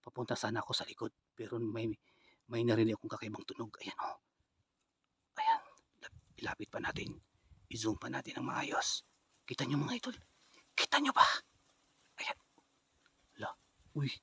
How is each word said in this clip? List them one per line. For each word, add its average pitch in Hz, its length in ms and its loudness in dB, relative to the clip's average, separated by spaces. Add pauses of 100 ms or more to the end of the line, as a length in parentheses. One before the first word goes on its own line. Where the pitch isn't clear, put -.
Papunta 123 320 -4
sana - 320 0
ako - 80 -4
sa - 160 -2
likod, - 240 -8 (240)
pero 117 240 -4
may, 110 320 -2 (560)
may 120 160 0
narinig 113 320 6
akong - 160 -8
kakaibang 107 320 -8
tunog. - 240 -8 (160)
Ayan, 98 160 -8
oh. - 160 -4 (1200)
Ayan. 880 240 4 (400)
Lap-, - 200 -16 (200)
ilapit - 320 -6
pa - 80 -4
natin. - 320 -4 (560)
I-zoom 110 320 -2
pa - 80 -6
natin - 320 -6
ng 127 80 -2
maayos. - 560 -2 (400)
Kita 127 240 -4
nyo, 143 80 2
mga 160 240 0
idol? 247 160 -8 (560)
Kita - 240 4
nyo 285 160 4
ba? - 140 10 (920)
Ayan. - 200 -6 (1080)
La, - 80 -6 (400)
uy. 139 160 0 (140)